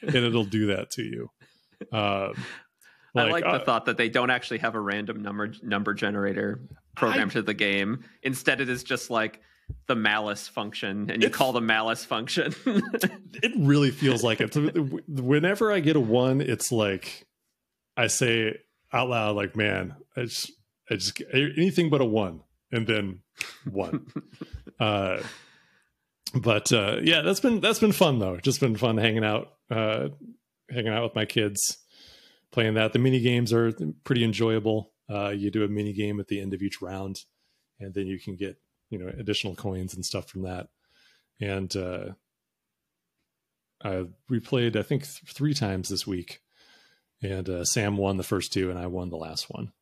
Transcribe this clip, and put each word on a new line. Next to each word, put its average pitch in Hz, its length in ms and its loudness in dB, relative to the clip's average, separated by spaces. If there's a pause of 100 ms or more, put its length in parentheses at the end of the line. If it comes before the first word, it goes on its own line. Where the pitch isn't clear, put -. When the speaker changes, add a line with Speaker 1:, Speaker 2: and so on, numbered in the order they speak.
Speaker 1:
And 151 120 -2
it'll 117 300 4
do 107 220 0
that 98 260 -2
to 117 100 -8
you. 117 280 -8 (640)
Um, 101 420 0 (800)
Speaker 2:
I 120 100 4
Speaker 1:
like, 110 80 4
Speaker 2:
like 170 120 0
the 165 60 2
Speaker 1:
uh, - 140 0
Speaker 2:
thought 113 220 2
that 113 100 0
they 120 120 2
don't 123 220 2
actually 120 280 0
have 113 180 -2
a 110 40 -2
random 104 420 -4
number, 104 280 -4 (140)
number 104 300 0
generator 101 680 -2 (340)
programmed 110 380 2
Speaker 1:
I - 20 -10
Speaker 2:
to 117 80 0
the 104 120 0
game. 101 500 0 (180)
Instead, 135 380 0
it 131 80 -2
is 123 160 -4
just, - 260 -6
like, 110 300 -2 (480)
the 127 80 4
malice 107 500 0
function, 101 640 -6
and 107 100 -2
you 120 80 4
Speaker 1:
It's - 80 -2
Speaker 2:
call 131 160 4
the 120 80 2
malice 113 440 2
function. 135 500 -2 (100)
<laughs> - 0 - (800)
Speaker 1:
It 233 160 0
really 143 320 6
feels 127 320 2
like 113 180 2
it. 110 140 0
So, 147 140 2
w-, 160 400 -2
whenever 151 640 2
I 196 80 2
get 151 160 4
a 151 40 6
one, 123 400 4
it's 120 320 -2
like 104 540 0 (720)
I 117 100 2
say 113 520 0 (340)
out 127 180 0
loud, 107 260 0
like, 101 200 -2
"Man, 95 400 0 (200)
I 120 60 -4
just, - 300 -8 (380)
I 113 40 0
just, 98 260 -6 (140)
anything 156 560 2
but 139 100 4
a 131 40 4
one," 101 380 0 (280)
and 113 160 -2
then 101 360 -2 (460)
one. 95 440 -4
Speaker 2:
<laughs> - 40 -10 (640)
Speaker 1:
Uh, 101 440 0 (1120)
but, 110 360 2
uh, 107 320 4
yeah, 160 200 4
that's 190 180 2
been, 233 200 4
that's 214 180 2
been 214 140 6
fun 147 260 6
though. 92 180 0
Just 127 240 0
been 113 160 2
fun 113 220 2
hanging 110 260 4
out, 107 300 -2 (160)
uh, 113 380 0 (600)
hanging 117 240 -2
out 113 120 0
with 113 100 -4
my 107 100 2
kids, 104 540 -2 (760)
playing 110 220 2
that. 110 180 2
The 117 60 4
mini 131 220 4
games 120 340 2
are 117 180 4 (320)
pretty 120 180 2
enjoyable. 110 720 0 (180)
Uh, 101 200 -4
you 101 200 -2
do 107 140 0
a 101 40 0
mini 104 260 -2
game 104 260 -2
at 98 80 -8
the 101 140 -4
end 98 100 -6
of 95 80 -4
each 98 220 -6
round, 95 380 -8 (600)
and 98 140 -12
then 98 120 -2
you 95 140 -6
can 98 160 -10
get, 95 220 -8 (320)
you 107 80 -8
know, 90 200 -10
additional 104 360 -4
coins 92 400 -6
and 92 100 -10
stuff - 240 -6
from 95 140 -10
that. 92 260 -8 (720)
And, 98 340 -4
uh, 92 340 -6 (1700)
I, 92 220 -4 (240)
we 120 120 0
played, 120 360 2
I 104 60 2
think, 139 220 -2
th-, - 180 -16 (100)
three 147 220 0
times 95 340 -2
this - 180 -4
week, 90 360 -6 (800)
and, 95 260 -4
uh, 87 160 -4
Sam 101 320 2
won 98 220 2
the 92 40 -4
first 95 300 -2
two, 95 160 0
and 90 100 -4
I 87 100 -6
won 90 200 -4
the 82 80 -10
last 80 320 -8
one. - 340 -10